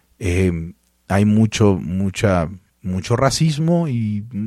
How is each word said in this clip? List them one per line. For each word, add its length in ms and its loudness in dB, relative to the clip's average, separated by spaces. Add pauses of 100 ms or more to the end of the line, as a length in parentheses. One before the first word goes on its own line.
(180)
eh, 540 -2 (360)
hay 160 2
mucho, 520 4
mucha, 720 -2 (340)
mucho 340 -2
racismo 720 0
y 340 -2 (240)